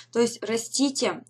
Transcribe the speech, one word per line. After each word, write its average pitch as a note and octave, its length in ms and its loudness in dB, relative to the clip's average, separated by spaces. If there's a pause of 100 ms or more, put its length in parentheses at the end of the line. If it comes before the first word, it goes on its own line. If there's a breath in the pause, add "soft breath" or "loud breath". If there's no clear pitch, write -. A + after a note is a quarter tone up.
(120)
То A#3 80 2
есть A#3 240 0
растите. A#3 840 -2